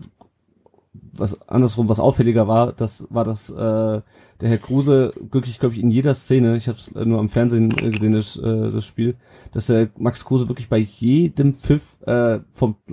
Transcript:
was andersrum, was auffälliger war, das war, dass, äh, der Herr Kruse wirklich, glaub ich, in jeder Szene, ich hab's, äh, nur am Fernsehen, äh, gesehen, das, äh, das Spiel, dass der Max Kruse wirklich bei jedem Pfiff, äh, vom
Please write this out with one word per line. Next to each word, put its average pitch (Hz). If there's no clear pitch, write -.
was -
andersrum, 117
was 104
auffälliger 113
war, 117
das -
war, 113
dass, 107
äh, 104
der 110
Herr 117
Kruse 135
wirklich, 123
glaub 123
ich, 113
in 117
jeder 135
Szene, 120
ich 113
hab's, -
äh, -
nur 113
am 107
Fernsehen, 117
äh, 110
gesehen, 107
das, 107
äh, 110
das 110
Spiel, 120
dass 110
der 113
Max 120
Kruse 127
wirklich 117
bei 117
jedem 139
Pfiff, -
äh, 117
vom 110